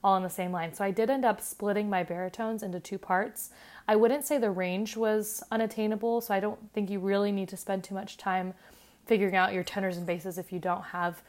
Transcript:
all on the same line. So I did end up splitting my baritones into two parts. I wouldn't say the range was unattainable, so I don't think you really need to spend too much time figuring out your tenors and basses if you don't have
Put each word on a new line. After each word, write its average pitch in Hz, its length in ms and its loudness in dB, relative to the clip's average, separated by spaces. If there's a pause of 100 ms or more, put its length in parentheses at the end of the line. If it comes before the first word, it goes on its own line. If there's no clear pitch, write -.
all 196 80 6
on 190 100 4
the 180 80 -4
same 180 220 -4
line. 165 220 -4
So 202 100 -2
I 196 80 2
did 220 180 2
end 269 140 2
up 214 160 4
splitting 208 500 -2
my 180 140 2
baritones 185 580 -4
into 185 160 -6
two 190 200 -8
parts. - 520 -2 (380)
I 214 80 6
wouldn't 233 280 6
say 302 140 0
the 220 140 2
range 185 440 -2
was 214 540 0
unattainable, 220 680 0
so 226 140 -2
I 196 40 4
don't 208 340 -4
think 202 160 -2
you 196 120 -4
really 196 320 2
need 190 160 -2
to 190 80 -12
spend 190 260 -4
too - 120 -10
much 196 220 -8
time 185 380 -2 (520)
figuring 196 280 4
out 190 180 6
your 180 120 0
tenors 190 320 -2
and 175 100 -6
basses 170 320 -4
if 185 140 -10
you 180 80 -4
don't 180 240 -2
have 175 440 -4